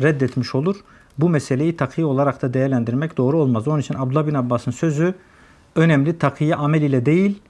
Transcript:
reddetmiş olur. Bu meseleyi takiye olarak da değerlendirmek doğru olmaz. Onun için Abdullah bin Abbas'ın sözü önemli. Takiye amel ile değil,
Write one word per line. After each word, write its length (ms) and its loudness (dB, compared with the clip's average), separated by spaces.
reddetmiş 540 0
olur. 200 -2
Bu 120 2
meseleyi 480 0
takiye 280 -2
olarak 360 0
da 120 -2
değerlendirmek 640 -2
doğru 220 2
olmaz. 280 0
Onun 120 0
için 160 -6
Abdullah 320 -2
bin 60 -2
Abbas'ın 380 -2
sözü 420 -2
önemli. 440 2
Takiye 360 0
amel 260 0
ile 240 0
değil, 440 2